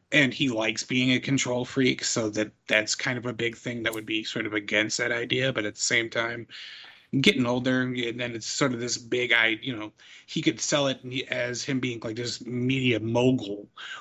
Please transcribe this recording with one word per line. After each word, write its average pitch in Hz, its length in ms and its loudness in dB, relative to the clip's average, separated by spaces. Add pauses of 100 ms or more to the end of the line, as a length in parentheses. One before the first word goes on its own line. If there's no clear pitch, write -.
(120)
And 135 220 6
he 139 160 0
likes 110 340 0
being 127 280 2
a 127 80 4
control 123 460 0
freak, 131 380 2
so 110 280 0
that, 104 200 -2 (160)
that's 107 280 2
kind 127 220 -2
of 117 100 -6
a 117 60 -4
big 113 220 -4
thing 120 280 -8
that 110 100 0
would 110 140 -6
be 107 160 -2
sort 110 240 -4
of 104 60 -6
against 107 440 0
that 120 140 0
idea. 127 420 0
But 110 120 -2
at 104 100 -6
the - 60 -8
same 117 280 2
time, 117 380 -4 (760)
getting 135 240 4
older, 127 380 2
and 123 360 -4
then 120 140 -4
it's 110 140 -8
sort 135 260 0
of 117 60 -4
this 117 180 -4
big, 120 360 -2
I, 113 280 4
you 123 140 -6
know, 107 160 -10 (340)
he - 160 -4
could 151 180 2
sell 143 280 2
it 127 120 -2 (300)
as 123 340 -2
him 135 160 0
being, 120 240 -2
like, 110 120 -6
this 120 280 -6
media 123 560 2
mogul, 113 680 2 (340)